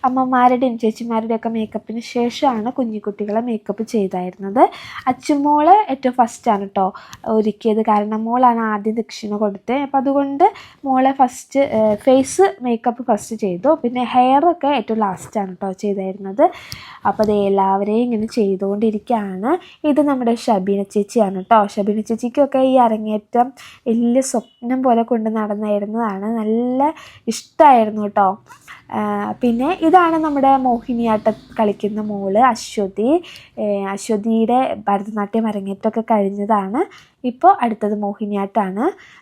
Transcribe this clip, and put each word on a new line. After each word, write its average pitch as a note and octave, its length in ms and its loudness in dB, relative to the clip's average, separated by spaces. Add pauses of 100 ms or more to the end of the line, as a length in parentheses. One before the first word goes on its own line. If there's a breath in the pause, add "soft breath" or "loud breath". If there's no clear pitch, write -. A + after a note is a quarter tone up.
അമ്മമാരുടെയും B3+ 720 2
ചേച്ചിമാരുടെയൊക്കെ A3+ 720 -2
മേക്കപ്പിന് A3 560 -6
ശേഷമാണ് A#3+ 640 -2
കുഞ്ഞു A3 280 -4
കുട്ടികളെ G#3 420 -4
മേക്കപ്പ് A3 440 -6
ചെയ്തായിരുന്നത്. G3 760 -2 (440 loud breath)
അച്ചുമോള് D4 720 4 (120)
ഏറ്റവും B3+ 280 -2
ഫസ്റ്റാണ് A3+ 500 0
കേട്ടോ G3 200 -2 (440 loud breath)
ഒരുക്കിയത്. A3 540 0
കാരണം G#3+ 400 0
മോളാണ് A#3 420 2
ആദ്യം G#3+ 300 -2
ദക്ഷിണ G#3+ 400 -8
കൊടുത്തത്. G#3 420 -4
അപ്പം C#4 220 -2
അതുകൊണ്ട് C#4 460 2 (380 loud breath)
മോളെ C4 300 2
ഫസ്റ്റ്, C4+ 460 0 (140)
ഏഹ്, G#3+ 240 2
ഫേസ് C4+ 500 4 (140)
മേക്കപ്പ് A#3+ 420 -2
ഫസ്റ്റ് G#3+ 340 -2
ചെയ്തു. F#3+ 380 0
പിന്നെ B3 320 -2
ഹെയറൊക്കെ C#4 640 2
ഏറ്റവും A3 280 -2
ലാസ്റ്റാണ് G3 540 -4
കേട്ടോ G3 240 -6
ചെയ്തായിരുന്നത്. G3 640 -2 (600 loud breath)
അപ്പോൾ G3 200 0
ദേ G#3 180 2
എല്ലാവരെയും G3 640 2
ഇങ്ങനെ A3+ 260 -2
ചെയ്തുകൊണ്ടിരിക്കുകയാണ്. G3+ 1200 -2 (340 loud breath)
ഇത് D4+ 180 2
നമ്മുടെ B3+ 340 0
ഷബീന G3+ 500 0
ചേച്ചിയാണ് G3+ 520 -2
കേട്ടോ. A3 280 4
ഷബീന G#3 340 -2
ചേച്ചിക്കൊക്കെ B3 640 0
ഈ C4 140 2
അരങ്ങേറ്റം A3 680 0 (380 loud breath)
വലിയ A#3+ 380 2
സ്വപ്നം B3+ 600 -4
പോലെ A#3 220 4
കൊണ്ട് A3+ 260 -2
നടന്നായിരുന്നതാണ്. G#3 1040 -4
നല്ല A#3 460 0 (480 loud breath)
ഇഷ്ടമായിരുന്നു A3 760 4
കേട്ടോ. G3+ 240 2 (600 loud breath)
ആ, G#3+ 100 -6 (380)
പിന്നെ A#3+ 300 0 (120)
ഇതാണ് E4 380 4
നമ്മുടെ C#4+ 400 0
മോഹിനിയാട്ടം A#3 800 0 (160)
കളിക്കുന്ന G#3 500 -2
മോള് G3+ 420 -2
അശ്വതി. A3 640 0 (440 loud breath)
ഏ, A3 100 -6 (240)
അശ്വതിയുടെ A3+ 680 0 (240)
ഭരതനാട്യം G#3 640 -2
അരങ്ങേറ്റമൊക്കെ G#3 580 -4
കഴിഞ്ഞതാണ്. G3+ 760 0 (440 soft breath)
ഇപ്പോൾ B3+ 360 2
അടുത്തത് G#3+ 380 -2
മോഹിനിയാട്ടമാണ്. G3+ 840 -4 (380 loud breath)